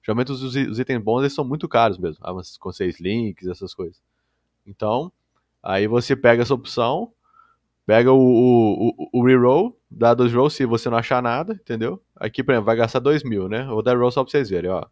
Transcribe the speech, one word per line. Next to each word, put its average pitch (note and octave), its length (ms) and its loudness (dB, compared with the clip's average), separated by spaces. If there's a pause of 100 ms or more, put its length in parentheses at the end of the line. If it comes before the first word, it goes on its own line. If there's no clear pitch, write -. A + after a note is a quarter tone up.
Geralmente B2+ 280 -4
os, C3 100 -8
os, C3 140 -8
os A#2 240 -4
itens B2 220 -4
bons, A2+ 200 -2
eles C#3 120 -2
são D3+ 100 -6
muito D3 240 -6
caros A2+ 300 2
mesmo. E2+ 280 -8
Ah, F#2 80 -8
mas F#2 240 -14
com F2+ 140 -12
seis F2+ 280 -6
links, G2 480 -6
essas F2+ 260 -12
coisas. F2 280 -14 (640)
Então, A2 460 -6 (500)
aí G2 260 -2
você A#2+ 280 0
pega A#2+ 280 4
essa C3 100 0
opção, C3 580 -4 (760)
pega A#2+ 260 4
o, C3+ 60 6
o, A#2+ 720 4
o, A2 300 -4
o A#2+ 60 2
reroll, C3 520 4 (120)
dá A#2 240 2
dois A#2+ 180 2
rolls C3 240 2
se C3+ 100 0
você A#2 240 -2
não A#2 80 0
achar B2 240 0
nada, C#3 320 -4
entendeu? B2+ 480 -8 (140)
Aqui, A2 280 -8
por C#3 80 0
exemplo, A2 160 2
vai A2+ 80 2
gastar A#2 240 0
dois C#3+ 240 0
mil, G2+ 260 -4
né? A2+ 140 -6
Eu C3+ 100 -8
vou G#2+ 100 -2
dar B2 140 2
roll B2 140 2
só C3+ 120 -2
pra - 80 -6
vocês C3+ 180 -2
verem, F2+ 200 -4
ó. F2+ 220 -4